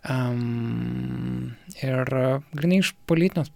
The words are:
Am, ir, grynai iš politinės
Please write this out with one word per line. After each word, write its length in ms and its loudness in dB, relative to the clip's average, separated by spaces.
Am, 1500 -2
ir, 360 -2
grynai 280 2
iš 140 2
politinės 500 2